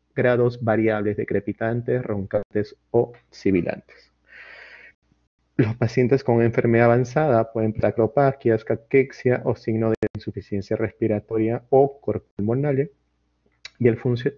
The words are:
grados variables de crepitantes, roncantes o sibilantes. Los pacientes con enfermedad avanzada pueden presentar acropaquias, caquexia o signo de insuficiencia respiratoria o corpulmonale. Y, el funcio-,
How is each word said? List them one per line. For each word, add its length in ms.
grados 460
variables 540
de 80
crepitantes, 800
roncantes 760
o 220
sibilantes. 800
Los 200
pacientes 480
con 180
enfermedad 440
avanzada 640
pueden 180
presentar 220
acropaquias, 720
caquexia 800
o 100
signo 360
de 220
insuficiencia 640
respiratoria 920
o 300
corpulmonale. 880
Y, 80
el 100
funcio-, 420